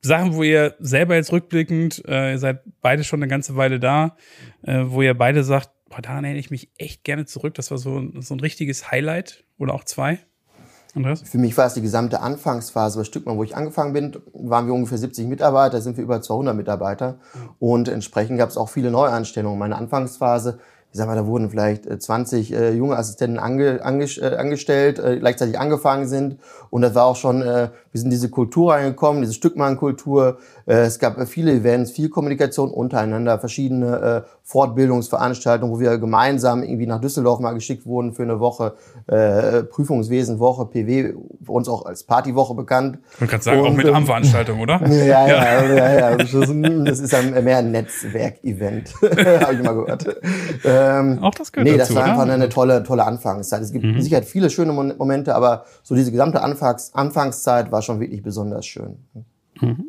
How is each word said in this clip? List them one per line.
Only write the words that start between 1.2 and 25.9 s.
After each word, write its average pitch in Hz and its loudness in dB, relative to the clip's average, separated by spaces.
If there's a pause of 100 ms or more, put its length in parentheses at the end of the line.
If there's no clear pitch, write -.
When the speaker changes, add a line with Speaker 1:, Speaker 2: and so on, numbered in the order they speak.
Speaker 1:
rückblickend, 165 -2
äh, 135 -2
ihr 131 -4
seid 131 -4 (220)
beide 139 0
schon 151 -4
eine 135 -4
ganze 139 -6
Weile 131 0
da, 135 0 (460)
äh, 131 0
wo 127 -2
ihr 131 4
beide 131 2
sagt, 135 0 (200)
"Boah, - -16
daran 135 -10
erinnere 143 -6
ich 139 -12
mich 131 -12
echt - -14
gerne 143 -6
zurück, 151 -8
das - -10
war 139 -6
so, 131 -8 (180)
so 135 -12
ein 131 -8
richtiges 139 -6
Highlight", 156 -6 (120)
oder 135 -4
auch 135 -10
zwei? 147 -4 (760)
Andreas? 143 -4
Speaker 2:
Für - -6
mich 120 2
war 131 6
es 120 -2
die 117 -6
gesamte 113 -2
Anfangsphase 117 -4
bei 107 -4
Stückmann, 110 -8
wo 110 -2
ich 110 -10
angefangen 151 -4
bin, 143 -6 (160)
waren 120 -2
wir 123 -2
ungefähr 123 -2
siebzig 120 -8
Mitarbeiter, 135 2
sind 120 -8
wir 123 -6
über 113 -2
zweihundert 117 -4
Mitarbeiter. 101 -4
Speaker 1:
Mhm. 123 -20 (100)
Speaker 2:
Und 120 2
entsprechend 113 -4
gab's 117 0
auch 113 -4
viele 123 -4
Neueinstellungen. 113 -2
Meine 104 -4
Anfangsphase, 120 -4 (320)
ich 95 -12
sag 110 -4
mal, 113 -4
da 107 -2
wurden 110 -2
vielleicht, 107 -2
äh, 104 -8
zwanzig, 113 -4
äh, 113 0
junge 127 -2
Assistenten 117 -4
ange-, 127 0
ange-, 139 -4
äh, 131 -2
angestellt, 139 0
äh, 123 0
gleichzeitig 123 0
angefangen 139 0